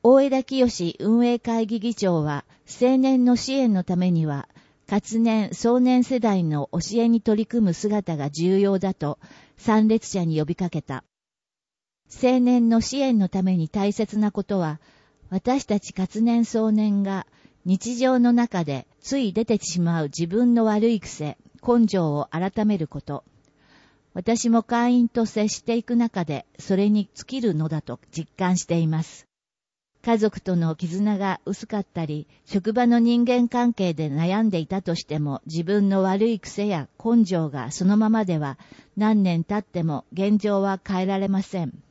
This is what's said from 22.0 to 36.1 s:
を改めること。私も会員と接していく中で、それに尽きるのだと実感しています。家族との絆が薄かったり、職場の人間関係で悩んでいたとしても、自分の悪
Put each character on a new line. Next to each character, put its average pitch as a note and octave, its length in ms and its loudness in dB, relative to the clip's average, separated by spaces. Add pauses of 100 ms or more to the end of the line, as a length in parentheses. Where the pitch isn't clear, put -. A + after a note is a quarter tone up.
を D3 160 -4
改 F#3+ 340 -4
め G#3 120 0
る D#3+ 100 -4
こ C#3+ 140 -14
と。 - 220 -10 (960)
私 A3+ 320 0
も A3+ 140 4
会 A#3+ 300 0
員 A#3+ 160 4
と A3+ 180 -2
接 G#3+ 200 -2
し - 160 -6
て A#3 120 -2
い A#3 80 -2
く A#3+ 120 -4
中 A3+ 300 0
で、 D3 220 -8 (100)
そ - 180 -4
れ G3+ 140 2
に G#3 240 0
尽 - 140 -20
き C4 120 -8
る A3+ 140 0
の D#3 160 -2
だ D3+ 140 -4
と - 160 -12 (120)
実 D#3+ 240 -10
感 F#3 220 0
し - 80 -6
て E3+ 140 0
い D#3+ 80 0
ま D#3+ 160 -2
す。 - 240 -16 (760)
家 A#3 160 0
族 G#3 240 -2
と F#3 140 -2
の E3 200 0
絆 F#3+ 440 -2
が F#3+ 260 -4
薄 G#3 220 -8
か G#3 140 -6
っ - 20 -8
た - 200 -8
り、 D3+ 240 -8 (160)
職 G#3 300 -4
場 A#3+ 140 2
の A#3+ 100 4
人 A#3+ 260 4
間 A#3+ 240 2
関 A#3+ 260 0
係 F3+ 200 -2
で D#3 160 -4
悩 E3+ 320 0
ん A3+ 80 2
で F#3 80 -2
い D#3+ 80 -2
た F#3+ 160 -6
と E3+ 140 -2
し - 80 -10
て D3+ 160 -6
も、 C#3+ 260 -4
自 D#3+ 180 -6
分 G3+ 240 0
の G3 140 2
悪 G3 260 2